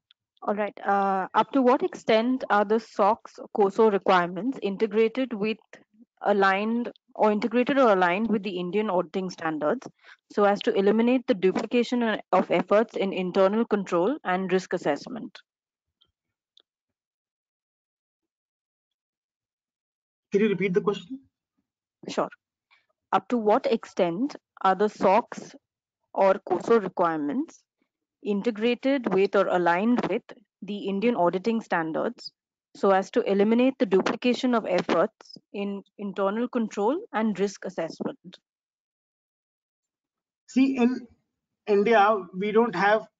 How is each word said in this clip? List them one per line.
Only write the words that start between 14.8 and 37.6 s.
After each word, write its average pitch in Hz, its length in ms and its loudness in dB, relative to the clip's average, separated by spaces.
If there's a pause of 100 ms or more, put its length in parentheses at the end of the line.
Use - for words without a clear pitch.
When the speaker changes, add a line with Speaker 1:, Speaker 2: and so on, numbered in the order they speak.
Speaker 2:
Can 202 120 2
you 220 60 2
repeat 190 240 -2
the 208 80 2
question? 202 380 -6 (880)
Speaker 1:
Sure. - 220 -4 (840)
Up 190 160 0
to 247 80 -2
what 220 300 2
extent 208 720 -2 (260)
are 190 140 2
the 208 120 2
sox - 680 0 (580)
or 196 200 4 (120)
coso 233 340 2
requirements 170 800 -4 (600)
integrated 233 880 -2
with 196 220 0
or 196 140 4
aligned 180 600 2
with 190 140 -4 (400)
the 202 140 -10
Indian 196 400 -2
auditing 185 440 0
standards 170 680 -4 (460)
so 196 160 2
as 190 180 0
to 240 120 0
eliminate 226 580 2
the 247 60 2
duplication 240 680 0
of 214 100 0
efforts - 720 -2 (160)
in 202 300 -8 (160)
internal 202 480 -4
control 233 540 -2 (120)
and 208 280 -2
risk 202 240 -6